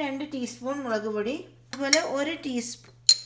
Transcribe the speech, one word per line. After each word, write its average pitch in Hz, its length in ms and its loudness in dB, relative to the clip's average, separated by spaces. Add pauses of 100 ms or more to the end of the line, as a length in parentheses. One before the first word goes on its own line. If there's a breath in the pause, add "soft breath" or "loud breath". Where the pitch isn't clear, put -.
രണ്ട് 269 200 -4 (100)
teaspoon 254 520 -4
മുളക് 220 300 -2
പൊടി, 214 200 -2 (380)
അതുപോലെ 277 280 6 (160)
ഒരു 320 160 0 (120)
ടീസ്പൂ-, - 480 -6 (320)